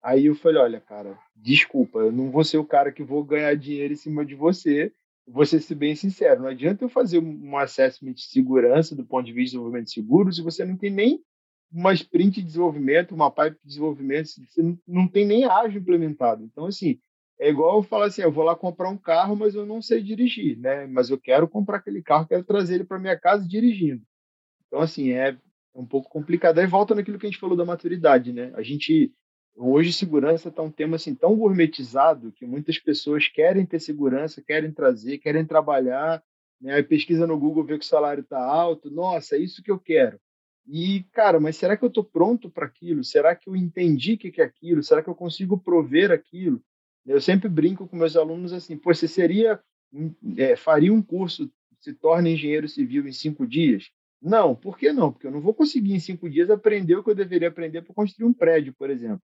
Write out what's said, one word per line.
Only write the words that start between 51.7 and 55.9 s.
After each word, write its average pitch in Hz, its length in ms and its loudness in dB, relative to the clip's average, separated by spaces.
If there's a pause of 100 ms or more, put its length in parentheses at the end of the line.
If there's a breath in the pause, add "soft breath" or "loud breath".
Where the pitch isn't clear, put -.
se 147 140 -16
torna 165 340 2
engenheiro 151 400 -2
civil 139 400 -4
em 131 40 -14
cinco 147 340 -6
dias?" 123 440 0 (320)
Não, 175 320 2
por 185 240 -12
que 294 140 2
não? 185 180 2
Porque - 160 -16
eu 131 60 -10
não 147 80 -8
vou 196 140 0
conseguir 226 400 0